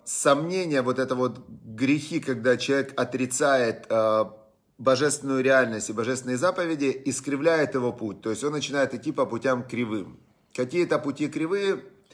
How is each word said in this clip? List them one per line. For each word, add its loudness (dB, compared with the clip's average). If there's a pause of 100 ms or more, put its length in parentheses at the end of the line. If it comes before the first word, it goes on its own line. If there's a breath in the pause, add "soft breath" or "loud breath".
сомнение, 0
вот 0
это 0
вот -2
грехи, -2
когда 2
человек 0
отрицает, 0
э, 4 (540)
божественную 2
реальность 4
и -4
божественные -2
заповеди, 0
искривляет 0
его 0
путь. -8
То -2
есть -4
он -2
начинает 0
идти -6
по 0
путям 0
кривым. -4 (340)
Какие 0
это 2
пути -4
кривые? -2 (320 soft breath)